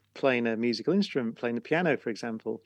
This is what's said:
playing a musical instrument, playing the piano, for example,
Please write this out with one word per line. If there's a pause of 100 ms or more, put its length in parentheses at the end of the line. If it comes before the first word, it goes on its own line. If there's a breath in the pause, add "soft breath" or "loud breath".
(160)
playing
a
musical
instrument,
playing
the
piano,
for
example,